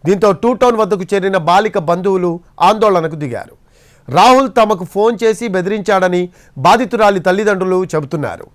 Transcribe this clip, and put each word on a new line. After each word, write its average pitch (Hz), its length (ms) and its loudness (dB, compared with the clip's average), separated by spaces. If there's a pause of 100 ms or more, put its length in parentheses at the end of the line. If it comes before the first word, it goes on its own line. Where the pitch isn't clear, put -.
దీంతో 196 260 2 (120)
టూ 233 80 0 (120)
టౌన్ 247 180 2
వద్దకు 190 320 -2
చేరిన 190 260 -2 (100)
బాలిక 208 300 2 (100)
బంధువులు 180 420 -2 (380)
ఆందోళనకు 190 540 0
దిగారు. 120 340 -10 (520)
రాహుల్ 240 420 4 (100)
తమకు 208 340 0
ఫోన్ 220 300 0
చేసి 220 220 0 (100)
బెదిరించాడని 185 680 0 (360)
బాధితురాలి 202 720 2
తల్లిదండ్రులు 185 520 0 (140)
చెబుతున్నారు. 143 600 -6